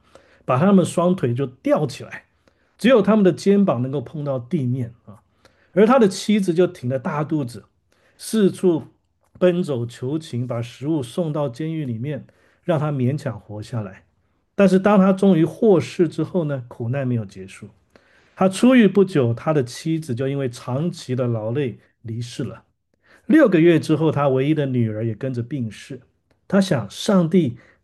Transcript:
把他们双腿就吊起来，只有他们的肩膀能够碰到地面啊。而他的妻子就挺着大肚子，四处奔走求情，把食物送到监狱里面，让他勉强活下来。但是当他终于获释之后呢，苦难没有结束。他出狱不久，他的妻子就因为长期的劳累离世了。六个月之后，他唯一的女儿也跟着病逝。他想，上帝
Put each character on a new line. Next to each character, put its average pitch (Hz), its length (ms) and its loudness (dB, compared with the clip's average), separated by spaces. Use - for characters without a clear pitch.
把 127 140 0
他 190 160 4
们 185 100 6
双 175 320 0
腿 131 180 -2
就 135 120 -4
吊 151 420 -2
起 - 160 -14
来， - 220 -18
只 202 120 2
有 247 120 6
他 196 140 2
们 214 80 4
的 180 80 6
肩 202 320 2
膀 139 180 0
能 131 100 -6
够 143 100 -4
碰 143 240 -12
到 135 120 -4
地 127 280 -4
面 123 280 -4
啊。 101 160 -20
而 202 140 4
他 247 120 4
的 226 100 6
妻 208 320 -2
子 185 140 -2
就 175 140 2
挺 147 220 -10
着 131 100 -2
大 147 240 -6
肚 147 220 -4
子， 117 180 -14
四 208 340 0
处 165 360 -2
奔 180 240 2
走 131 220 -4
求 127 340 -8
情， 127 260 -8
把 120 160 -6
食 127 280 -10
物 160 120 -2
送 160 300 -6
到 147 160 -4
监 156 260 -8
狱 156 120 -6
里 117 120 -6
面， 139 280 -8
让 170 140 0
他 151 140 -2
勉 135 260 -2
强 107 220 -8
活 104 220 -14
下 113 200 -8
来。 95 220 -14
但 202 120 6
是 190 100 4
当 202 220 4
他 190 140 4
终 190 220 4
于 160 100 2
获 180 340 2
释 - 300 -2
之 160 140 -6
后 170 200 -4
呢， 139 240 -6
苦 117 220 -10
难 131 180 -4
没 123 80 -2
有 110 100 -4
结 95 220 -18
束。 98 220 -20
他 190 140 2
出 247 260 4
狱 233 100 8
不 190 180 4
久， 135 300 0
他 156 200 -2
的 147 100 2
妻 160 340 -6
子 156 160 -8
就 135 140 -4
因 139 100 -4
为 139 120 -4
长 135 420 -6
期 127 240 -10
的 123 100 -2
劳 113 260 -4
累 123 280 -6
离 113 180 -10
世 120 220 -10
了。 92 220 -14
六 285 240 6
个 175 100 4
月 165 200 6
之 160 160 0
后， 156 160 2
他 143 160 0
唯 135 200 0
一 156 60 0
的 147 140 -2
女 120 240 -2
儿 107 120 -6
也 113 120 -4
跟 131 180 -8
着 120 80 -6
病 120 300 -8
逝。 - 300 -18
他 196 140 2
想， 147 280 -2
上 185 400 0
帝 160 280 2